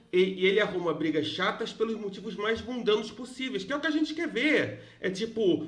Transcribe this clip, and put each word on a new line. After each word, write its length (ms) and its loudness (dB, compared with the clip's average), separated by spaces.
e, 60 2
e 300 4
ele 120 4
arruma 320 0
brigas 360 0
chatas 440 -2
pelos 240 -2
motivos 400 -8
mais 280 -2
mundanos 480 0
possíveis, 520 -6
que 80 -6
é 40 0
o 40 0
que 60 -2
a 60 2
gente 240 0
quer 120 -2
ver. 540 2
É 120 -4
tipo, 560 0